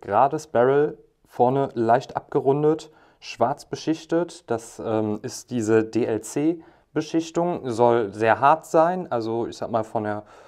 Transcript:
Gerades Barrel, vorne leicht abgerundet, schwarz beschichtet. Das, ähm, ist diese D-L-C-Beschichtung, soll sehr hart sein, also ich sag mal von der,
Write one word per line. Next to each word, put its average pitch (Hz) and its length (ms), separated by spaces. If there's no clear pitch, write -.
Gerades 135 460
Barrel, 139 500
vorne 131 460
leicht 117 420
abgerundet, 147 760
schwarz - 440
beschichtet. 165 880
Das, - 340
ähm, 110 380
ist - 280
diese 113 320
D-L-C-Beschichtung, 156 1900
soll 117 420
sehr 107 280
hart 151 260
sein, 175 460
also 113 340
ich - 100
sag - 140
mal 127 140
von 113 180
der, 104 220